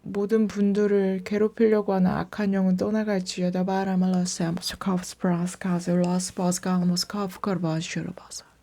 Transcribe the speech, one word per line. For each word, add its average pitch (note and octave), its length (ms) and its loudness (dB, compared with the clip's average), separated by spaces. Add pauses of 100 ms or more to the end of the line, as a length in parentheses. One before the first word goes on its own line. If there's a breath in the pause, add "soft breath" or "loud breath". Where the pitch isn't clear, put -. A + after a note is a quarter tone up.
모든 G3+ 460 0
분들을 G3+ 760 2
괴롭히려고 G#3+ 680 2
하는 F#3 180 4
악한 G3 440 -2
영은 F#3+ 220 4
떠나갈지어다. F#3+ 880 0
바라말라세 F#3 800 0
아모스카프스프라스카세 F3+ 1500 -2
라스파스카모스카프카르바시르바사. F3+ 2500 -2 (180)